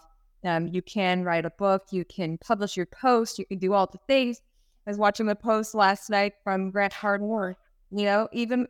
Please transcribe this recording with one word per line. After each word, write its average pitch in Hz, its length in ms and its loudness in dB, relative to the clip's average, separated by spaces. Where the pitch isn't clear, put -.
Um, 170 240 0
you 180 120 -4
can 185 440 0
write 170 200 0
a 165 40 -4
book, 196 420 0
you 185 140 -4
can 165 320 -6
publish 208 400 -4
your 175 80 -2
post, 233 520 0
you 196 80 -6
can 190 120 -8
do 185 160 0
all 196 140 4
the - 200 -12
things. 254 340 0
I 208 40 -10
was 202 80 -4
watching 208 300 2
the 208 100 0
post 220 380 -2
last 202 340 2
night 202 240 2
from 190 260 -2
Grant 196 220 0
Cardone. 202 640 -2
You 202 120 -2
know, 202 300 2
even, 240 360 0